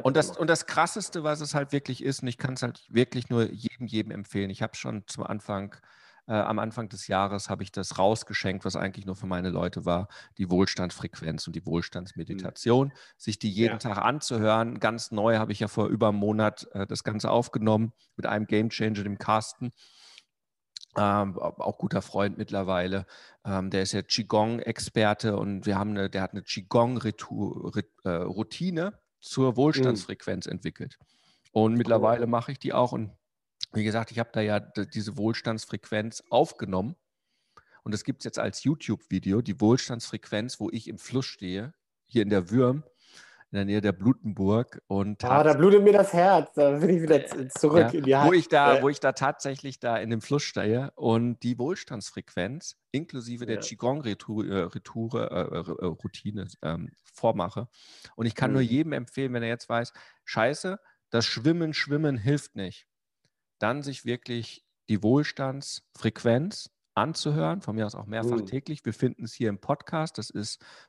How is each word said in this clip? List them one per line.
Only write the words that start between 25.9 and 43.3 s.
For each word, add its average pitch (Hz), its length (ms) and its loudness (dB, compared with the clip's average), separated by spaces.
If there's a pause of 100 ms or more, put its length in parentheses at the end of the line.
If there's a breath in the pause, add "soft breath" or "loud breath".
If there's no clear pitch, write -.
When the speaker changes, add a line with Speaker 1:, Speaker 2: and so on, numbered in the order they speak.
Speaker 1:
eine, 98 180 -2
der 95 120 -4
hat 92 120 -6
eine 98 100 -8
Qigong-Ritu-, 113 1300 -2
Rit-, - 180 -6 (100)
äh, 95 60 -4
Routine 110 880 -4 (220)
zur 131 300 2
Speaker 2:
Mhm. 110 60 -2
Speaker 1:
Wohlstandsfrequenz 127 920 0
entwickelt. - 500 -8 (540)
Und 110 200 4
Speaker 2:
Cool. 120 60 2
Speaker 1:
mittlerweile 117 500 4
mache 117 240 -2
ich 135 80 -12
die - 140 -6
auch 123 180 2
und 113 200 -6 (640)
wie 107 120 0
gesagt, 104 260 -2
ich 113 80 -8
habe 117 140 -4
da 113 80 0
ja 104 180 0
d-, 104 260 -8
diese 107 300 -8
Wohlstandsfrequenz 110 1120 -4
aufgenommen 117 680 0 (840 soft breath)
und 104 100 -6
es 107 100 -4
gibt's - 220 -6
jetzt 113 120 -8
als 110 280 -2
YouTube-Video, 104 760 -2
die 104 200 -4
Wohlstandsfrequenz, 117 1000 0
wo 104 120 -4
ich - 180 -10
im 107 80 -12
Fluss 127 280 -4
stehe, 95 480 -8 (320)
hier 113 160 0
in 101 80 0
der 92 200 2
Würm, 127 340 2 (680 soft breath)